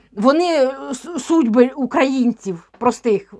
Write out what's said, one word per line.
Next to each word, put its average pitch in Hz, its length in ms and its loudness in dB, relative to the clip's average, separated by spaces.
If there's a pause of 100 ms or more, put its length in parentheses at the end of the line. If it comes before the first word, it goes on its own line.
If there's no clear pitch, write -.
(120)
вони, 269 340 4
е, 277 280 2 (180)
с-, 320 280 -10
судьби 254 560 2
українців 247 1000 -4
простих, 233 640 -2